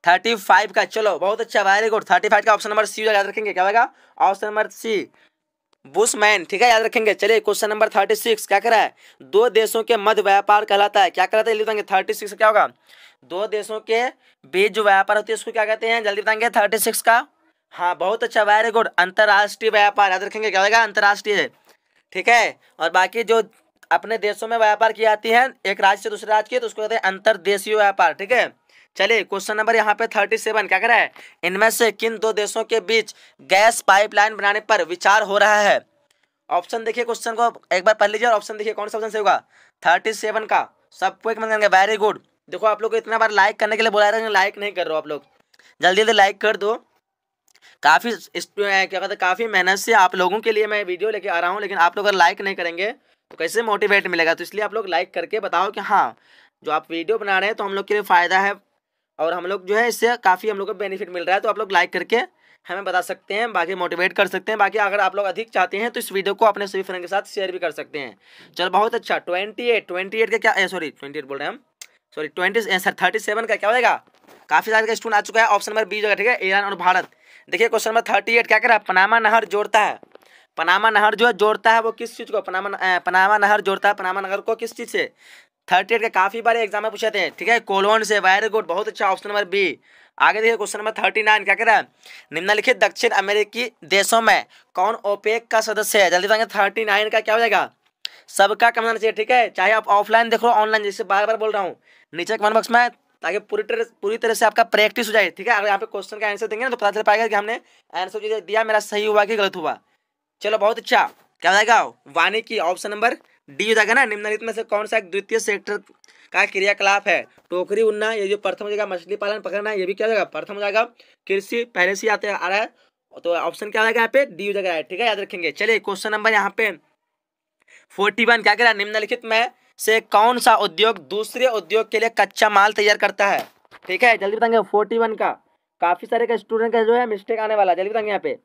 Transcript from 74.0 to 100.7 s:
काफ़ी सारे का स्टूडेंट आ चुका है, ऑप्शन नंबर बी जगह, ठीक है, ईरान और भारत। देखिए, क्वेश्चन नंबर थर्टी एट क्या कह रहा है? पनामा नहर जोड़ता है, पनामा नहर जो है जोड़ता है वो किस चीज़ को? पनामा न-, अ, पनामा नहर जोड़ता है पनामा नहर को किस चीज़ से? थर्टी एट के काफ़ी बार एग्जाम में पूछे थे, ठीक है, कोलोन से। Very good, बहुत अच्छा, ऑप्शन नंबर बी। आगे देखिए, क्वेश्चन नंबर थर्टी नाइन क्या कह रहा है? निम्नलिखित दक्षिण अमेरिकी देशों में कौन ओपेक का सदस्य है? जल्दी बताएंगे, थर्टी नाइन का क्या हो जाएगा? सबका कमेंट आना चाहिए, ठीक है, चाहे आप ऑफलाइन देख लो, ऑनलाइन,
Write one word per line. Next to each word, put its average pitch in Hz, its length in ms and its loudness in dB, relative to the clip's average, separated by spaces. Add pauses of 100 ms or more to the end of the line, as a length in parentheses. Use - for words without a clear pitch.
काफ़ी 180 240 0
सारे 220 140 2
का 226 80 -2
स्टूडेंट 214 240 -2
आ - 40 4
चुका 220 200 2
है, 226 60 2
ऑप्शन 202 240 0
नंबर 220 120 -2
बी 208 160 -6
जगह, 208 140 0
ठीक 196 120 -2
है, 240 160 0
ईरान 190 220 0
और 202 120 -4
भारत। 180 320 0 (400)
देखिए, 196 200 0
क्वेश्चन 226 220 -2
नंबर 226 140 2
थर्टी 202 320 0
एट 226 100 2
क्या 220 120 4
कह 240 100 0
रहा 226 80 6
है? 208 120 -2
पनामा 196 320 2
नहर 220 260 2
जोड़ता 208 340 0
है, 156 180 -2 (600)
पनामा 185 320 2
नहर 214 240 2
जो 214 120 2
है 240 80 4
जोड़ता 214 380 2
है 226 100 4
वो 226 100 -2
किस 226 240 -14
चीज़ 226 160 -14
को? 208 100 0
पनामा 190 260 -6
न-, 196 60 -6
अ, 185 260 -2
पनामा 190 380 2
नहर 208 240 2
जोड़ता 196 260 0
है 202 60 2
पनामा 190 260 -4
नहर 190 200 -6
को 226 160 -4
किस 226 160 -10
चीज़ 233 160 -12
से? 170 220 -4 (580)
थर्टी 190 260 2
एट 233 60 0
के 226 100 -2
काफ़ी 196 320 -2
बार 226 140 2
एग्जाम 208 260 -4
में 220 100 -4
पूछे 220 180 -4
थे, 196 200 -4
ठीक 175 180 -6
है, 233 140 4
कोलोन 202 420 2
से। 208 160 0
Very 190 280 2
good, 208 160 -2
बहुत 180 240 -4
अच्छा, 202 220 -2
ऑप्शन 190 180 -4
नंबर 208 180 -2
बी। 180 320 -2 (400)
आगे 180 220 4
देखिए, 226 160 2
क्वेश्चन 208 220 -8
नंबर 214 160 -4
थर्टी 214 280 2
नाइन 214 220 2
क्या 196 100 2
कह 202 100 -2
रहा 226 120 4
है? 147 100 -2 (460)
निम्नलिखित 202 460 0
दक्षिण 202 340 0
अमेरिकी 208 580 -2 (160)
देशों 196 360 2
में 185 220 4 (320)
कौन 208 300 -2
ओपेक 214 420 -4
का 220 140 2
सदस्य 214 400 0
है? 175 80 4
जल्दी 180 180 0
बताएंगे, 220 260 2
थर्टी 202 300 0
नाइन 208 240 0
का 220 120 0
क्या 220 140 -2
हो 226 60 2
जाएगा? 202 300 0 (580)
सबका 202 420 2
कमेंट 233 180 -4
आना 226 100 -2
चाहिए, 214 140 0
ठीक 214 180 -6
है, 240 200 4
चाहे 190 220 0
आप 220 180 0
ऑफलाइन 208 380 2
देख 226 160 0
लो, 233 60 4
ऑनलाइन, 214 340 2